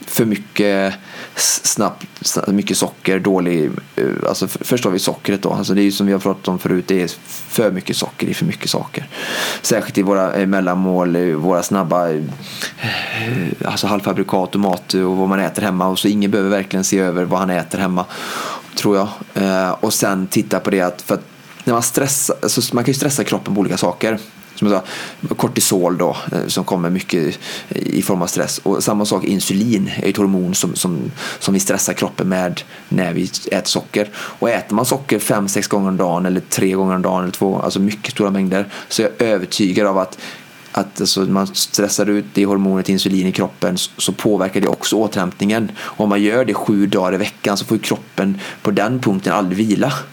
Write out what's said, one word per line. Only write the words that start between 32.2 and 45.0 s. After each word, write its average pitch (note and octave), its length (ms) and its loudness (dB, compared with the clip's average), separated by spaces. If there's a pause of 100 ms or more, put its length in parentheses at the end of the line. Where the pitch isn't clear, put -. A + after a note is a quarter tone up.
med F#2 320 0 (280)
när F#2 240 0
vi F2 180 -2 (200)
äter F#2+ 180 0
socker. G#2 460 -2
Och - 360 -2
äter G#2 240 -2
man A#2+ 120 2
socker C3+ 320 0
fem, G2+ 300 0
sex G2+ 200 -2
gånger G2+ 200 2
om F#2+ 80 0
dagen F2+ 300 2
eller F#2 140 2
tre F#2+ 320 0
gånger F#2+ 220 2
om F#2 80 0
dagen F#2 200 2
eller F#2 100 -2
två, F#2+ 280 0
alltså F#2+ 200 0
mycket G#2 320 0
stora G2+ 180 2
mängder, G2 360 0 (220)
så - 140 0
är G#2+ 160 2
jag A#2 100 4
övertygad G2 580 2
av F#2+ 120 2
att, F#2 200 -2 (540)
att - 280 -2
alltså, G2 200 0
man G2 260 2
stressar G2+ 640 0
ut G#2 140 2 (100)
det G2+ 120 4
hormonet G2 420 2
insulin F#2+ 380 2
i F#2 60 2
kroppen, F#2 460 0
så, - 180 -4
så - 160 -2
påverkar G2 480 2
det F#2+ 80 2
också - 280 0
återhämtningen. G2+ 840 0